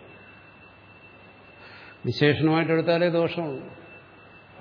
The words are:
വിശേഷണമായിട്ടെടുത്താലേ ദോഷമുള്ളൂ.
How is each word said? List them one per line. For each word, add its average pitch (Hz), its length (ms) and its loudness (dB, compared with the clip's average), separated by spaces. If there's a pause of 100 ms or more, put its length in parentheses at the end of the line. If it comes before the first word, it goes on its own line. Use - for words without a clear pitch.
(2000)
വിശേഷണമായിട്ടെടുത്താലേ 160 1040 2
ദോഷമുള്ളൂ. 170 540 -2 (1000)